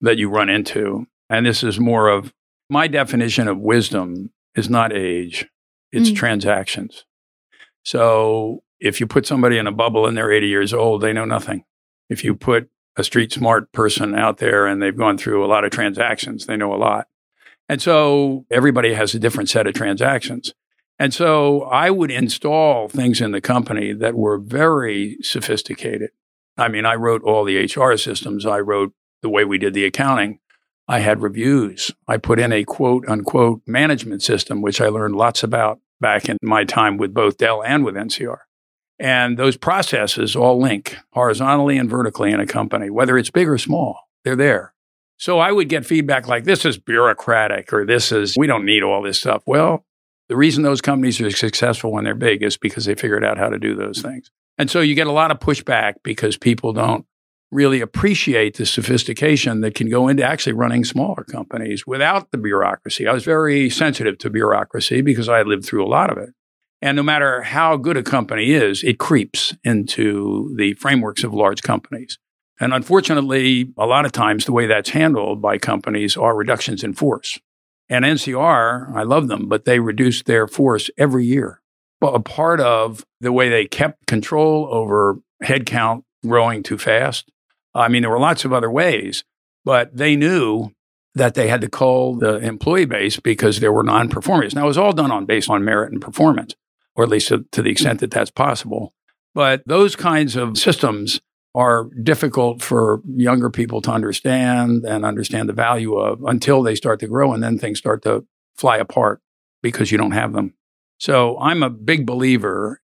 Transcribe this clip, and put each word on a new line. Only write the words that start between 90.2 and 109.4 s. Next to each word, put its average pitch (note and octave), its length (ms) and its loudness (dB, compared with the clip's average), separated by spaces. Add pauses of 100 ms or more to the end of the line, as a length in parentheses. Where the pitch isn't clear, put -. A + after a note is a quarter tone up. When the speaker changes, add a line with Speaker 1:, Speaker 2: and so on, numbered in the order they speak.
Speaker 1:
that B2 200 2
they A#2+ 140 2
had A#2+ 120 2
to A2 80 -4
cull B2+ 480 0
the A2 220 2
employee D3+ 460 0
base G#2 340 -2
because G#2+ 420 0
there G#2+ 120 4
were A2 100 4
non-performers. A2+ 720 0
Now, C#3+ 100 -2
it D3 40 0
was C#3+ 100 0
all G3+ 140 4
done D3+ 180 0
on, G2+ 160 -4
based G#2+ 240 0
on G2+ 140 0
merit A2 280 0
and G2+ 80 -6
performance, - 540 0 (400)
or A#2 100 0
at A#2 60 2
least G#2+ 180 2
to, G#2+ 240 0
to A2 100 -2
the G#2+ 80 0
extent A#2 300 0
that A#2 120 -4
that's A2 180 -2
possible. A#2+ 640 -4 (400)
But C3+ 320 2
those F#3+ 300 2
kinds D3+ 400 0
of A#2+ 220 -4
systems A2 640 0 (340)
are A#2+ 340 2 (140)
difficult B2 600 0
for A2 380 2 (160)
younger B2 340 2
people A#2 320 -4
to - 80 -2
understand A#2+ 920 0
and G#2+ 200 -4
understand G#2+ 440 -4
the G#2+ 40 -4
value A2+ 460 0
of G#2 260 -2
until C3+ 380 2
they A2 140 0
start A2 240 -2
to A2 80 -8
grow, C3 240 0
and A2+ 100 -4
then A#2 160 -2
things G#2+ 200 -6
start G#2+ 240 -2
to G#2+ 220 -2 (320)
fly B2 200 2
apart G#2+ 440 0 (420)